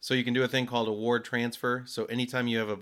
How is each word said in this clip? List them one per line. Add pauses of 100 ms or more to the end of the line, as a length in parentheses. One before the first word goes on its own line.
So
you
can
do
a
thing
called
award
transfer.
So
anytime
you
have
a